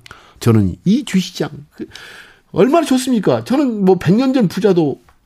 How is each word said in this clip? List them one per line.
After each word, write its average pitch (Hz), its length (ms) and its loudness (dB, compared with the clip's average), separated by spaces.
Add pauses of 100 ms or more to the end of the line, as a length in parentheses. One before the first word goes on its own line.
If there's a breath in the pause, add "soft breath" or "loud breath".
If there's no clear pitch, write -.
(400 loud breath)
저는 107 360 2 (100)
이 233 200 0
주식시장 180 440 -4 (260)
그 - 120 -14 (640 loud breath)
얼마나 285 340 2
좋습니까? 226 580 0
저는 240 420 -2
뭐 185 120 4
백 175 180 0
년 262 180 0
전 254 140 2
부자도 175 540 0 (240)